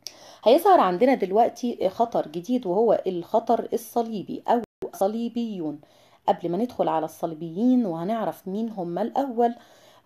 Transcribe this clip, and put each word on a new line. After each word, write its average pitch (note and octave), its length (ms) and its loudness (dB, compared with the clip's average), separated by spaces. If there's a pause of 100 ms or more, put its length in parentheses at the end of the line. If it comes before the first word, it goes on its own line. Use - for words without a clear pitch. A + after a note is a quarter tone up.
(440)
هيظهر E4+ 360 6
عندنا G3+ 340 4
دلوقتي G#3+ 720 0
خطر G3 400 -2
جديد، F3+ 380 -4
وهو F#3+ 400 2
الخطر A3+ 640 -2
الصليبي A3+ 760 -6
أو A#3 140 2 (300)
الصليبيون. G#3+ 880 -4 (480)
قبل F#3 220 0
ما E3+ 80 -2
ندخل G#3+ 300 -2
على D#3 160 0
الصليبيين E3+ 840 0
وهنعرف F3+ 600 -4
مين A3 200 -4
هم F3+ 300 -6
الأول، A#3 560 0 (520)